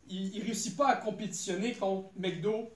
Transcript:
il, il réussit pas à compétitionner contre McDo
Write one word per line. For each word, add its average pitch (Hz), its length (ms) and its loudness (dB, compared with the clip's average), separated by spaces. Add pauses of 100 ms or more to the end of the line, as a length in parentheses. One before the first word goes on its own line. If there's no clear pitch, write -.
il, 190 260 -4
il - 80 -4
réussit 220 340 -2
pas 277 120 6
à 233 80 6
compétitionner 214 760 -2
contre 190 420 0
McDo 190 600 0